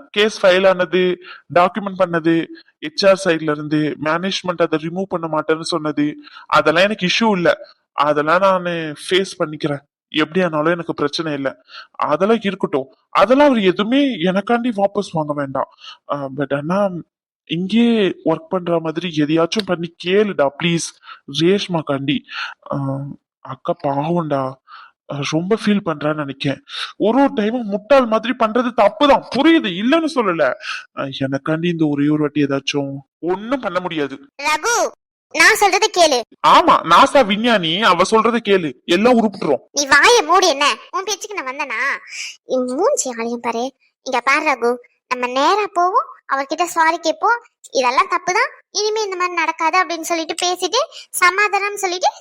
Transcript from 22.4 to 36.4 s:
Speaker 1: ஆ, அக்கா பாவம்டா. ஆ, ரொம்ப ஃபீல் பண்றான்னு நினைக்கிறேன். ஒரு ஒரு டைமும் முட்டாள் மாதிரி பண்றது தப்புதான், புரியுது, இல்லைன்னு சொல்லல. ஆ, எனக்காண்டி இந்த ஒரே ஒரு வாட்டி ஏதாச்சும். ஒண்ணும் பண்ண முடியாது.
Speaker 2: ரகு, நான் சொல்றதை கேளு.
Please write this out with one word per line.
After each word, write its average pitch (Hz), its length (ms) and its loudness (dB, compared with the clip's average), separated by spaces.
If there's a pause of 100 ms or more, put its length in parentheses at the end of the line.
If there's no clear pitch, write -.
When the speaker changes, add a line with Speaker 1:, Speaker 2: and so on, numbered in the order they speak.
Speaker 1:
ஆ, - 40 -4 (760)
அக்கா 175 200 -8 (120)
பாவம்டா. 147 560 -2 (680)
ஆ, 135 40 -8 (160)
ரொம்ப 180 300 0
ஃபீல் 208 260 0
பண்றான்னு 151 380 -4
நினைக்கிறேன். 139 340 -6 (460)
ஒரு 226 180 2
ஒரு 277 140 2
டைமும் 220 360 -4
முட்டாள் 233 400 2
மாதிரி 226 280 -2
பண்றது 233 300 0 (100)
தப்புதான், 247 440 4 (100)
புரியுது, 285 360 2 (120)
இல்லைன்னு 311 340 0
சொல்லல. 170 320 0 (480)
ஆ, 139 100 -6 (200)
எனக்காண்டி 160 480 -2
இந்த 160 180 0
ஒரே 143 220 0
ஒரு 151 100 0
வாட்டி 147 220 0
ஏதாச்சும். 139 460 -4 (380)
ஒண்ணும் 226 340 -6
பண்ண 180 200 -4
முடியாது. 147 340 -6 (300)
Speaker 2:
ரகு, 311 280 -2 (580)
நான் 359 280 4
சொல்றதை 403 340 2
கேளு. 302 240 4 (320)